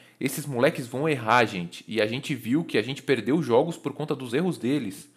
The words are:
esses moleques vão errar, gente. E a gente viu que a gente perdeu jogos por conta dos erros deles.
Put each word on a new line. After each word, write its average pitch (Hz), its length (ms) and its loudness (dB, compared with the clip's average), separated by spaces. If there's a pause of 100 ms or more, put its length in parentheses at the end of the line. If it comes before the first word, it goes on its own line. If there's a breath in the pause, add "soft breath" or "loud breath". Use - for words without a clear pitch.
(200 loud breath)
esses 139 260 -4
moleques 139 420 0
vão 131 220 -4
errar, 120 360 4
gente. 92 420 -6
E 107 140 0
a 107 60 4
gente 131 260 -4
viu 120 300 0
que - 140 0
a 107 40 4
gente 123 220 -4
perdeu 131 400 2
jogos 139 340 4
por 143 160 -6
conta 151 220 -4
dos 127 180 -10
erros 156 240 0
deles. 120 600 -4